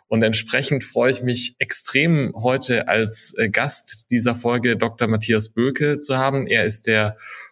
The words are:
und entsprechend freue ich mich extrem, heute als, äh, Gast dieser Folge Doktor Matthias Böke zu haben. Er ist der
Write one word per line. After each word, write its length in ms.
und 160
entsprechend 600
freue 280
ich 120
mich 360
extrem, 760
heute 540
als, 480
äh, 120
Gast 600
dieser 240
Folge 400
Doktor 320
Matthias 460
Böke 460
zu 180
haben. 300
Er 180
ist 220
der 280